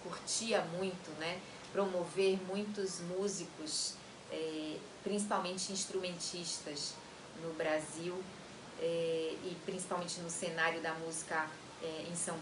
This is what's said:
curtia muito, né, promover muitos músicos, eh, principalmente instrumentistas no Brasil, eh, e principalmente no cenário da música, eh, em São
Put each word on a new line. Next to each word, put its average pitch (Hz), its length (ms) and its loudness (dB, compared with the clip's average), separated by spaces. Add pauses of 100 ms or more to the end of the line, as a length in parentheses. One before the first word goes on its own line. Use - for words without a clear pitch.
curtia 202 600 2
muito, 180 480 0 (100)
né, 175 200 0 (320)
promover 190 760 6
muitos 202 520 0
músicos, 175 920 0 (380)
eh, 156 460 0 (260)
principalmente 190 680 2
instrumentistas 175 1200 -2 (480)
no 165 100 -2
Brasil, 160 680 2 (600)
eh, 165 640 4
e 175 200 -2
principalmente 180 560 0
no 170 100 -4
cenário 165 500 2
da 160 140 0
música, 160 540 0 (340)
eh, 160 280 -2
em 170 60 -2
São 170 260 0